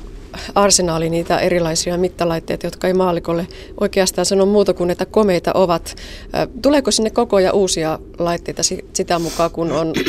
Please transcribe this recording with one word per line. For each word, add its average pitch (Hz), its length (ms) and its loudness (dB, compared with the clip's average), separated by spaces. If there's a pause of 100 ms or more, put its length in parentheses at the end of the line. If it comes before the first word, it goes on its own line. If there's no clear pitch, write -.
(560)
arsenaali 175 540 2
niitä 170 300 0
erilaisia 175 580 0
mittalaitteita, 175 680 -2
jotka - 200 -4
ei 185 60 2
maallikolle 175 540 0 (320)
oikeastaan 190 460 0
sano 196 200 4
muuta 202 280 4
kuin, 180 160 -2
että 180 160 -2
komeita 180 480 2
ovat. 175 420 2 (400)
Ö, 156 120 0 (140)
tuleeko 277 300 2
sinne 220 180 0
koko 233 260 0
ajan 185 180 4
uusia 165 460 0 (200)
laitteita 170 440 -2
si-, - 300 -2
sitä 185 260 0
mukaan, 165 320 0
kun 165 200 -2
on 160 220 0 (160)